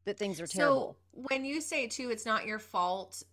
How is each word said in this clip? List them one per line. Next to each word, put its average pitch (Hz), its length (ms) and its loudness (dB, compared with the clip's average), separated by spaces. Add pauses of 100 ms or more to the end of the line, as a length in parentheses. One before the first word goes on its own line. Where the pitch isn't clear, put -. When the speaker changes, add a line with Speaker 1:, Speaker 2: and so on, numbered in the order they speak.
Speaker 1:
that 196 140 -2
things 190 220 -2
are 170 60 -6
Speaker 2:
So - 0 -
Speaker 1:
terrible. 269 520 4 (120)
Speaker 2:
when 269 340 -2
you 285 160 -2
say 285 260 -2
too, 247 220 -4
"It's 220 160 -4
not 220 200 2
your 214 140 -4
fault, 185 720 -2